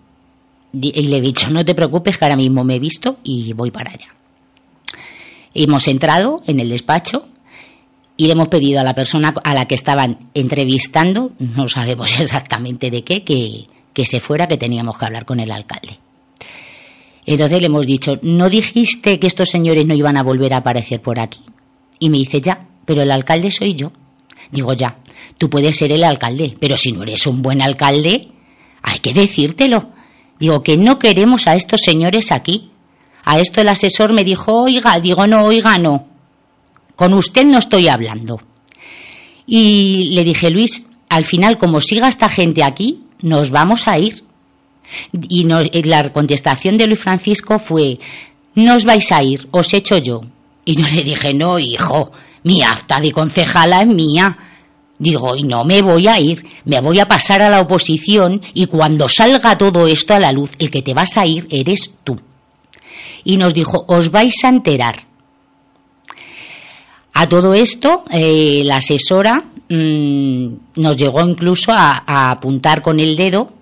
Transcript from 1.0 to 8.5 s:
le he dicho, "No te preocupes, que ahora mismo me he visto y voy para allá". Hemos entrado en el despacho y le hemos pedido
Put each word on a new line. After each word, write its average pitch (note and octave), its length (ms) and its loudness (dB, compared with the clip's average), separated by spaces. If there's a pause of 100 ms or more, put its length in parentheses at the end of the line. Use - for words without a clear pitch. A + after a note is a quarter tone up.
le C#3 100 0
he C3 40 0
dicho, C3 280 -2
"No D#3+ 160 -2
te F3 100 0
preocupes, E3+ 420 -2
que D#3 80 0
ahora C#3+ 100 2
mismo C3 300 0
me B2+ 100 0
he B2 40 -4
visto D#3+ 440 -6
y A#2 300 -8
voy A#2 180 -6
para A#2 200 -14
allá". - 160 -20 (1500)
Hemos D3 340 0
entrado E3 580 0
en C#3+ 140 -2
el A#2+ 100 -4
despacho D#3+ 580 -4 (880)
y D#3 100 2
le E3 60 2
hemos D#3+ 160 0
pedido C#3 300 0